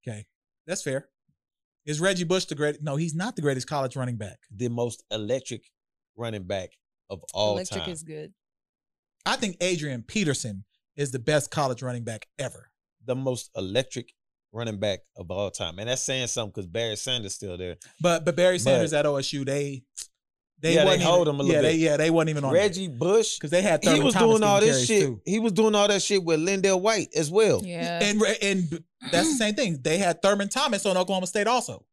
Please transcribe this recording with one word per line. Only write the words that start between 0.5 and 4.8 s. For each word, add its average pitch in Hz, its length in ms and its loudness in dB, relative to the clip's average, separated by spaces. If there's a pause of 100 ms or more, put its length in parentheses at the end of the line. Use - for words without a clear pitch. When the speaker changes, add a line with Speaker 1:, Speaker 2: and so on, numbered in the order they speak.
Speaker 1:
that's 180 160 -6
fair. 135 240 -6 (760)
Is 151 140 -6
Reggie 185 240 0
Bush 180 220 0
the 156 100 -8
great-, 147 260 -2
no, 147 140 -4
he's 160 200 -2
not 196 200 -4
the 175 60 -6
greatest 135 260 -2
college 135 280 -4
running 123 220 -4
back. 101 220 -12 (140)
Speaker 2:
The 117 160 -4
most 120 420 -4